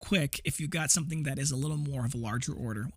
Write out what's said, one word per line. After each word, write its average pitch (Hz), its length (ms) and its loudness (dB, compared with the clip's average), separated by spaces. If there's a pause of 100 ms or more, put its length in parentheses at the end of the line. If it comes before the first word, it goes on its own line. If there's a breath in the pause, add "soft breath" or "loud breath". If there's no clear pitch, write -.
quick 156 420 2
if - 160 -2
you've 156 100 -2
got 160 220 2
something 160 320 2
that 135 160 -2
is 139 120 2
a 131 40 0
little 151 220 0
more 139 280 0
of 120 80 0
a 123 40 -2
larger 117 360 -2
order. 110 440 -4